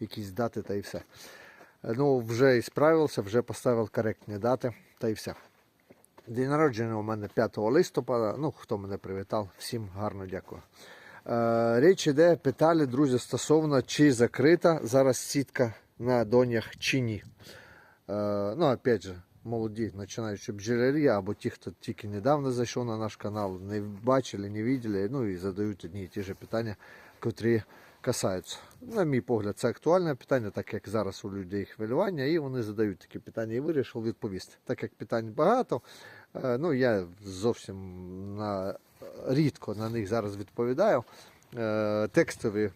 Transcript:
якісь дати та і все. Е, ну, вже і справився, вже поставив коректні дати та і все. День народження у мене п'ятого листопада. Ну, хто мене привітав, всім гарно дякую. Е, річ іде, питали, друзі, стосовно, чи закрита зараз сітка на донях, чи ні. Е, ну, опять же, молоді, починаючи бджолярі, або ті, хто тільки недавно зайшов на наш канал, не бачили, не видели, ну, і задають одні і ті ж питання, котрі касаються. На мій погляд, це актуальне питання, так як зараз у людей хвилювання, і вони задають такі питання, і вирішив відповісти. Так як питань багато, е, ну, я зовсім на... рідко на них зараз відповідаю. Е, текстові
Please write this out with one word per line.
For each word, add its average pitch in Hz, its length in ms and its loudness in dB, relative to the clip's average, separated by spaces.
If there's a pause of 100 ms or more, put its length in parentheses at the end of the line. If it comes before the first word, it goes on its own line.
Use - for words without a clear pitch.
якісь 104 300 -10
дати 113 320 -4
та 101 120 -8
і 101 60 -4
все. - 180 -10
Е, - 1000 -14
ну, 135 220 2
вже 120 400 4
і 110 40 2
справився, 151 600 2
вже 107 200 2
поставив 117 480 -2
коректні 107 480 -4
дати 120 360 -2 (240)
та 117 100 -2
і 110 40 0
все. 95 220 -8 (920)
День 123 220 -2
народження 117 480 2
у 104 60 -4
мене 107 260 -4
п'ятого 110 420 0
листопада. 123 680 2
Ну, 147 140 -4
хто - 260 -6
мене 98 180 -6
привітав, 98 520 -6 (100)
всім 110 380 -8
гарно 98 300 -6
дякую. 90 360 -10 (640)
Е, 117 540 2
річ 180 260 6
іде, 156 300 6
питали, 156 500 4
друзі, 123 320 2
стосовно, 147 640 2
чи 147 300 6
закрита 147 720 4
зараз 131 340 4
сітка 127 580 0 (240)
на 120 260 2
донях, 120 520 2
чи - 240 0
ні. 110 240 -2 (880)
Е, 104 460 -2
ну, 151 160 4
опять 117 300 2
же, 92 140 -12 (280)
молоді, 110 520 -4
починаючи 104 560 -8
бджолярі, 123 560 2
або 101 260 2
ті, - 160 -4
хто - 200 -12 (100)
тільки - 280 -10
недавно 131 420 0
зайшов 123 340 -2
на 110 120 -4
наш 110 200 -6
канал, 101 440 -4
не 104 200 -6
бачили, 104 720 -2
не 107 120 -6
видели, 110 480 -2
ну, 131 160 -2
і 95 100 -4
задають 98 480 -4
одні 92 200 -10
і - 20 -10
ті 101 160 -8
ж 92 120 -8
питання, 113 420 -6 (440)
котрі 113 420 0 (380)
касаються. 98 580 -4 (220)
На 220 240 -2
мій 135 160 2
погляд, 107 380 -2
це 123 100 0
актуальне 160 460 0
питання, 120 360 -2
так - 240 -8
як 104 140 -8
зараз 98 360 -4
у 101 80 -8
людей 98 320 -6
хвилювання, 139 600 -2
і 160 140 0
вони 131 240 -4
задають 104 360 -2
такі - 200 -16
питання, 110 360 -6
і 123 60 0
вирішив 139 420 -2
відповісти. 107 520 -6 (100)
Так - 180 -4
як 110 120 -10
питань 113 420 -6
багато, 175 440 2 (540)
е, 123 240 -2
ну, 160 140 0
я 117 340 2 (180)
зовсім 98 520 -4 (600)
на... 101 380 -4 (520)
рідко 131 480 0
на 110 160 -6
них 113 180 -4
зараз 104 280 -2
відповідаю. 127 680 0 (520)
Е, 107 560 0
текстові 107 640 0